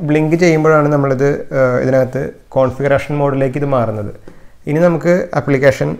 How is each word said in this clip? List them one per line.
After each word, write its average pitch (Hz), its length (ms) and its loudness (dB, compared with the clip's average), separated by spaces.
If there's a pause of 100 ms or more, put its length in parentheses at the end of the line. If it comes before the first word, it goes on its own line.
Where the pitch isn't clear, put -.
blink 156 360 2
ചെയ്യുമ്പോഴാണ് 156 520 4
നമ്മളിത്, 143 540 0
ആ, 131 380 0
ഇതിനകത്ത് 131 500 0 (180)
configuration 135 680 -2
മോഡിലേക്ക് 139 420 -2
ഇത് 147 60 -2
മാറുന്നത്. 110 500 -2 (520)
ഇനി 151 120 -2
നമുക്ക് 170 560 0
application 143 640 0